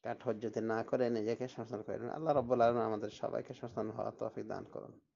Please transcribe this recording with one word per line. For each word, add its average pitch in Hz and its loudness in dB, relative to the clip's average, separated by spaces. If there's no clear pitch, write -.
কাঠহজ্জতি 113 -2
না 113 0
করে 123 2
নিজেকে 117 0
সংশোধন 117 -6
করে 101 -6
নেবেন। 120 -4
আল্লাহ 156 2
রাব্বুল 123 4
আলামিন 117 8
আমাদের 107 0
সবাইকে - -4
সংশোধন 110 -4
হওয়ার 110 -4
তৌফিক 110 -6
দান 98 -6
করুন। - -12